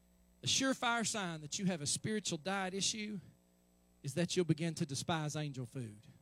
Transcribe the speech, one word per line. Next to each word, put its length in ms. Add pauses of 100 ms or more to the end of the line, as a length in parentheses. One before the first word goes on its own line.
(420)
A 40
surefire 600
sign 340
that 160
you 80
have 160
a 60
spiritual 500
diet 360
issue 460 (840)
is 100
that 220
you'll 100
begin 300
to 100
despise 500
angel 300
food. 400 (160)